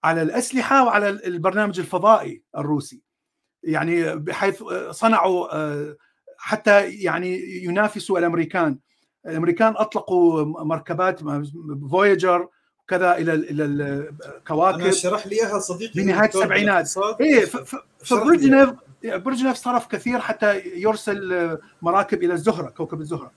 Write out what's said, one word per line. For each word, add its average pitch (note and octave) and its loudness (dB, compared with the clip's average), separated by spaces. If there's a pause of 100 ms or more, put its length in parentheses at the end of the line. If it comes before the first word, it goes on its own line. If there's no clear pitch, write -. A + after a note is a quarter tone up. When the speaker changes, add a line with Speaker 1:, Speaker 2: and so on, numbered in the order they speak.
Speaker 1:
على E3 0
الأسلحة B3 2
وعلى G#3 2
ال-، G3+ -8
البرنامج F#3 -2
الفضائي F#3 2 (140)
الروسي. D3 -4 (640)
يعني D#3+ 0
بحيث، F#3 -4
آه، - -8
صنعوا، F#3 2
آه، D3+ -6 (420)
حتى G3+ 2
يعني F#3 -6
ينافسوا F#3+ -2
الأمريكان. E3 -2 (460)
الأمريكان E3+ 2
أطلقوا F3+ 2
م-، D#3 -6
مركبات F3+ -2
م-، D3 -8
فويجر F3+ 4 (360)
وكذا F3+ 2
إلى E3 0
ال-، D#3 -2
إلى D3+ -2
الكواكب. D3 -2
Speaker 2:
أنا F3+ 2
شرح F#3 0
لي G3 -6
إياها G#3 0
صديقي F#3 -6
Speaker 1:
بنهاية F#3+ 2
Speaker 2:
الدكتور G#3 2
Speaker 1:
السبعينات. F#3+ 2
Speaker 2:
بالاقتصاد. G#3+ -2
Speaker 1:
إيه، C4+ 6
ف-، A#3+ -8
ف-، - -12 (280)
Speaker 2:
شرح A#3 2
لي A3 0
Speaker 1:
فبريجنيف، C#4 6 (340)
Speaker 2:
إياها. A3 -6
Speaker 1:
بريجنيف B3+ -2
صرف B3 -2
كثير A#3 -4
حتى G#3 0
يرسل، G3 -2
آه، E3+ -2 (220)
مراكب F3+ 0
إلى F3 2
الزهرة، E3 -2
كوكب D#3+ -8
الزهرة D3+ -10